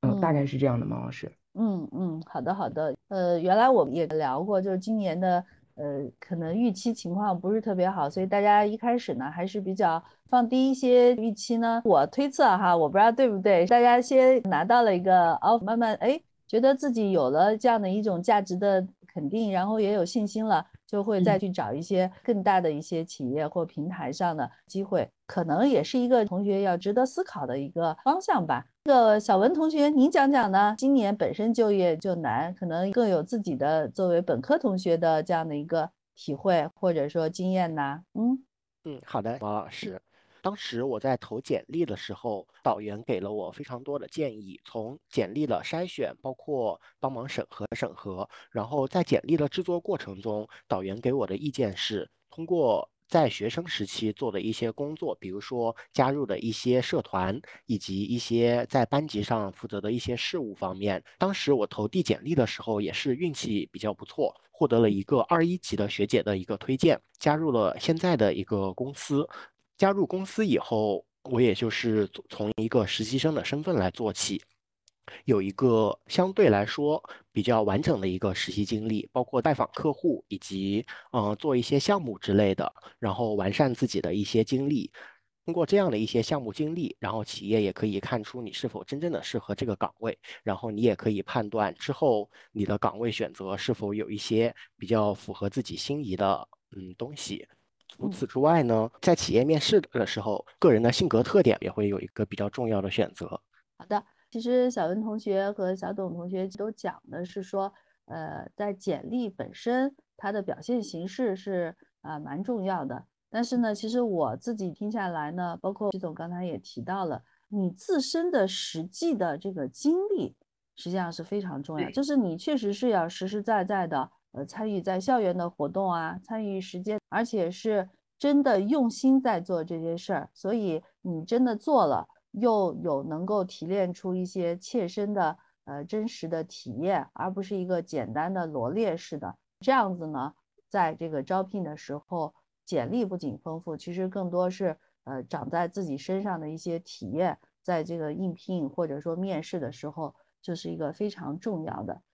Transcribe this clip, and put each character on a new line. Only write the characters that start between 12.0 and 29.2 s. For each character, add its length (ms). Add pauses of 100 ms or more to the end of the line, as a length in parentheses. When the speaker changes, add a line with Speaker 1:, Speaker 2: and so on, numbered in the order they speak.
Speaker 2:
推 240
测 140 (120)
哈， 200
我 120
不 80
知 60
道 80
对 180
不 100
对， 280
大 140
家 200
先 440
拿 200
到 180
了 140
一 60
个 300 (100)
offer， 220
慢 120
慢， 200
哎， 240 (260)
觉 140
得 120
自 200
己 180
有 180
了 300
这 100
样 140
的 80
一 100
种 220
价 180
值 140
的 320 (260)
肯 160
定， 220
然 160
后 140
也 120
有 120
信 200
心 220
了， 180 (220)
就 160
会 180
再 160
去 140
找 240
一 80
些 260 (140)
更 180
大 200
的 100
一 100
些 240
企 260
业 180
或 180
平 220
台 240
上 240
的 120 (200)
机 160
会， 180
Speaker 3:
嗯。 80 (160)
Speaker 2:
可 180
能 240
也 160
是 140
一 100
个 160
同 180
学 200
要 140
值 180
得 100
思 180
考 240
的 120
一 100
个 260 (100)
方 160
向 260
吧。 180 (200)
这 100
个 260